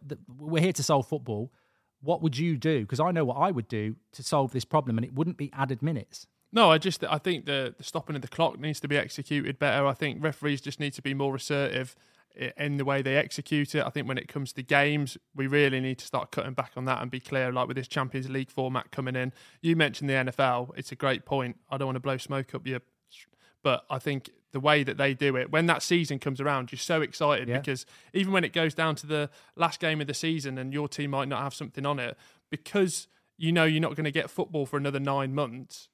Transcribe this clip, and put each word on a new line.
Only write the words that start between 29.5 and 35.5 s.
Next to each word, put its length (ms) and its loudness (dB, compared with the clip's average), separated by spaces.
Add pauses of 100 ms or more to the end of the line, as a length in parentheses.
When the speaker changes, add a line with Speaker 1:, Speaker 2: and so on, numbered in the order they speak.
Speaker 2:
last 260 0
game 200 0
of 60 -4
the 80 -4
season 420 -2
and 160 -6
your 160 -2
team 220 -4
might 180 0
not 140 -2
have 100 -4
something 320 -8
on 140 0
it, 180 -6 (320)
because 580 0 (300)
you 160 2
know 120 6
you're 180 4
not 140 -2
gonna 140 -2
get 200 -2
football 340 -2
for 140 -4
another 220 -2
nine 340 -2
months, 600 -6